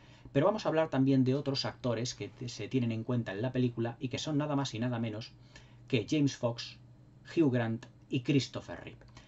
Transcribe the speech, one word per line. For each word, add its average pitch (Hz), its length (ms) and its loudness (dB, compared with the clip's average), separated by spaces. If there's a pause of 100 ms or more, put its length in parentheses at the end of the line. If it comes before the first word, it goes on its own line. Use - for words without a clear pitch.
(320)
Pero 143 140 4
vamos 214 180 2
a 170 40 0
hablar 160 220 2
también 135 340 4
de 127 100 4
otros 139 300 -2
actores 117 500 -2
que 104 140 -8
te-, 123 200 -10
se 104 200 -8
tienen 120 240 0
en 113 120 -4
cuenta 117 280 -2
en 101 100 -4
la 127 100 -2
película 120 460 0
y 131 100 -4
que 113 100 -6
son 151 200 -2
nada 147 180 0
más 139 180 -2
y 107 40 -6
nada 120 200 -2
menos 113 340 -6 (560)
que 110 200 0
James 143 280 4
Fox, - 420 -4 (560)
Hugh 151 180 6
Grant 113 340 0 (220)
y 135 120 -2
Christopher 120 640 -2
Reeve. - 200 -16 (240)